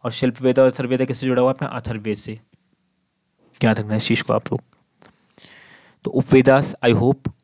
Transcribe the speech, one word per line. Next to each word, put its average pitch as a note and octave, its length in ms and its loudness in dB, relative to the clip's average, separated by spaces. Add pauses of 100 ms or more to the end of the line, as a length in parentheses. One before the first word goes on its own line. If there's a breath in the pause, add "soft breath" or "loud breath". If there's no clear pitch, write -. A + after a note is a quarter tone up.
और B2 60 -4
शिल्पवेदा B2+ 520 0
और B2+ 100 4
अथर्ववेदा B2+ 320 -4
किससे C3 220 -6
जुड़ा B2 160 0
हुआ C3 80 2
है? C3 40 -2
अपना C#3+ 140 -8
अथर्ववेद A2 480 -8
से। A2 240 -14 (1200)
याद A2 160 2
रखना G#2+ 160 -4
इस G#2 100 0
चीज़ A2+ 160 0
को - 100 -4
आप A2 140 -2
लोग। - 140 -6 (1400 loud breath)
तो - 60 -6
उपवेदास, C3+ 720 4
I B2 40 4
hope A#2+ 420 0 (140)